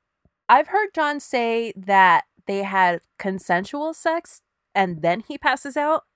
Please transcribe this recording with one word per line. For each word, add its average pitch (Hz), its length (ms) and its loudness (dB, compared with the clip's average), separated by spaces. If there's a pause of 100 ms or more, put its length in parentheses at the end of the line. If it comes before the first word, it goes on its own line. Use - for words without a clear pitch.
(500)
I've 269 180 6
heard 403 260 -2
John 294 280 -2
say 233 560 -2
that 190 480 6 (220)
they 196 160 -4
had 185 360 0 (180)
consensual 196 760 -4
sex - 480 -6 (340)
and 180 260 -2
then 175 200 0
he 277 160 -14
passes 269 400 -4
out. 302 260 -2 (120)